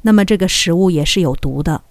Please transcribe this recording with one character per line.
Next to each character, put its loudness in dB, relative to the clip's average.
那 2
么 4
这 2
个 -2
食 -2
物 2
也 -2
是 -2
有 0
毒 -4
的。 -4